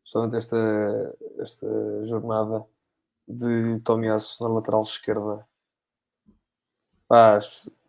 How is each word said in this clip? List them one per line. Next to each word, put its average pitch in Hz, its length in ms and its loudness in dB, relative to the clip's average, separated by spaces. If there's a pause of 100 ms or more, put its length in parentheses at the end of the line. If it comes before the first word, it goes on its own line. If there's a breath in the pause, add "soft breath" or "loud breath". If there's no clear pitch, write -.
Justamente 117 320 -4
esta, 107 800 -2 (220)
esta 107 680 -6
jornada 110 580 -4 (640)
de 117 540 -2
Tomiyasu 110 640 -2
na 113 100 0
lateral 110 280 2
esquerda. 107 640 -6 (1600)
Pá, 110 300 10 (500)